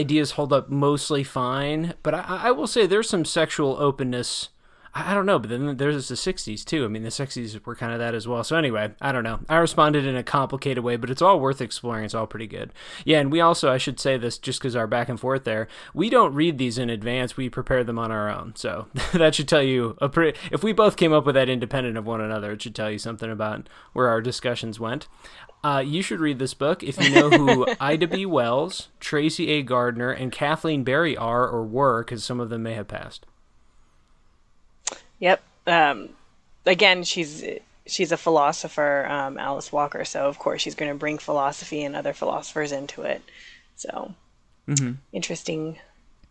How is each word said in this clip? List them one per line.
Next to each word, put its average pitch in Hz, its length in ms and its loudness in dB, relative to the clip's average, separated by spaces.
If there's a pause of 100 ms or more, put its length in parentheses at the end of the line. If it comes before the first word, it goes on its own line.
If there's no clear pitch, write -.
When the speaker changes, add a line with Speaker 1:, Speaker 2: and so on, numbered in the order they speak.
Speaker 1:
ideas 147 320 2
hold 143 220 -2
up 127 160 2
mostly 143 520 2
fine, 139 680 -2 (100)
but 151 120 0
I, 170 120 -2
I, 185 100 -4 (120)
I - 40 6
will 269 140 -2
say 220 200 4
there's 208 240 2
some 170 160 0
sexual 151 520 0
openness. 127 680 0 (460)
I, 151 160 -4
I 196 40 0
don't 202 120 2
know, 190 120 4
but 110 120 -6
then 135 260 -2
there's 139 320 0
the 123 80 -6
sixties - 480 -6
too. 151 220 0
I - 20 -2
mean, 110 140 -6
the 113 80 -8
sixties 117 560 -6
were 117 80 -10
kinda 117 240 -4
that 117 160 -2
as 110 120 -6
well. 120 160 -2
So 151 140 -2
anyway, 110 340 2 (120)
I 139 100 0
don't 127 100 -2
know. 113 240 -4
I 160 120 4
responded 151 480 4
in 135 100 0
a 123 60 -2
complicated 135 600 0
way, 120 140 0
but 117 140 -4
it's 131 100 -4
all 180 180 6
worth 131 220 0
exploring. 113 460 -6
It's 101 80 -6
all 110 120 -2
pretty 110 200 -10
good. 95 260 -12 (320)
Yeah, 151 160 6
and 139 100 2
we 156 120 2
also, 170 280 6
I 127 60 4
should 131 240 -4
say 135 160 2
this 117 220 -4
just - 240 -6
'cause 127 120 -2
our 117 120 0
back 120 240 0
and 117 100 -6
forth 135 240 -2
there, 110 240 -2 (240)
we 185 160 0
don't 226 260 6
read 156 220 2
these 123 220 -2
in 127 100 -2
advance. 120 480 -4
We 123 140 -4
prepare 123 340 0
them 117 140 -4
on 113 120 -2
our 104 200 -2
own. 101 260 -8
So 107 300 -6 (140)
<laughs> - 120 -4
that 160 220 6
should 147 120 -2
tell 151 160 4
you, 127 380 0
a 143 80 2
pre-, 156 240 2 (180)
if 147 140 0
we 220 80 2
both 208 240 6
came 165 160 4
up 151 140 4
with 143 80 4
that 131 160 4
independent 120 480 -2
of 104 80 -6
one 113 160 -2
another, 107 300 -4
it 104 100 -8
should 107 120 -12
tell 107 160 -4
you 107 80 -4
something 113 320 -8
about 107 380 -6 (240)
where 123 160 2
our 113 140 2
discussions 117 580 -4
went. 113 260 -4 (560)
Uh, 143 220 2
you 147 160 -2
should 196 180 -4
read 147 200 0
this 131 160 -4
book 156 280 0
if - 160 -6
you - 120 4
know - 180 8
who 262 440 6
<laughs> - 80 -8
Ida 156 260 2
B. 190 180 -2
Wells, 139 640 0 (120)
Tracy 151 500 0
A. 151 120 2
Gardner, 123 500 0
and 127 200 -6
Kathleen 151 500 0
Barry 139 320 2
are 120 320 0
or 117 160 -2
were, 117 420 0
'cause 113 200 -8
some 123 160 -4
of 117 80 -4
them 113 140 -6
may 113 100 -6
have 107 160 -8
passed. - 380 -12 (1900)
Speaker 2:
Yep. 185 220 4 (240)
Um, 151 440 4 (540)
again, 185 380 6
she's, 160 420 -6 (420)
she's 170 260 -2
a 170 40 4
philosopher, 147 920 2
um, 139 280 -4
Alice - 360 -6
Walker, 147 320 -2
so 143 240 -2
of 143 100 -4
course 156 240 -2
she's - 140 -8
gonna 147 180 -4
bring 151 240 -4
philosophy 147 640 -2
and 143 140 -6
other 143 160 -4
philosophers 147 600 -4
into 139 300 -8
it. - 200 -4 (540)
So, - 380 -12 (540)
Speaker 1:
Mm-hmm. 135 240 0 (200)
Speaker 2:
interesting, 160 680 -6 (520)